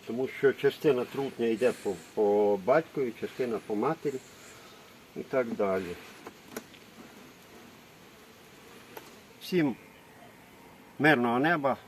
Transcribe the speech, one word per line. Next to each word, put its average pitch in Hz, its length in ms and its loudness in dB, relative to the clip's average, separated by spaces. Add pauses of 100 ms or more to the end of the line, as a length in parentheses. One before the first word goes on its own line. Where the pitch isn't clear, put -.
Тому 123 220 -4
що 131 240 2
частина 131 520 2
трутня 131 420 -4
йде 113 260 2 (100)
по, 98 120 -4 (200)
по 104 500 4
батькові, 135 560 0
частина 107 460 -4
по 107 100 -4
матері 131 420 -2 (960)
і - 40 -10
так 127 340 -2
далі. 95 400 -2 (3500)
Всім 151 360 0 (1200)
мирного 123 400 4
неба 143 380 2 (120)